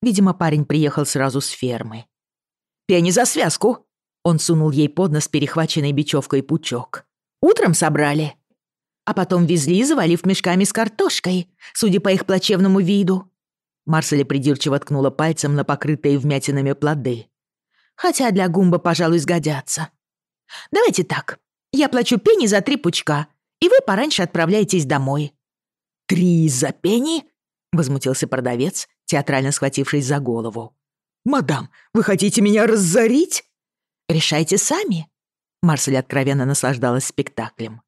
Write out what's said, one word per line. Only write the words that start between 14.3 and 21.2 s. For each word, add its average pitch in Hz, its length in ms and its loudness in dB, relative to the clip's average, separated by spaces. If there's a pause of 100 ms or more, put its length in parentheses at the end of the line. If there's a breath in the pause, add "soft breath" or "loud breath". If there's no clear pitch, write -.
ткнула 139 320 0
пальцем 151 460 -2
на 143 80 0
покрытые 143 560 0
вмятинами 139 540 -2
плоды. 135 540 -4 (680)
«Хотя 339 360 0
для 185 160 2
гумба, 180 300 2
пожалуй, 170 400 0
сгодятся. 151 720 -4 (840 loud breath)
Давайте 415 320 2
так, - 360 -8 (320)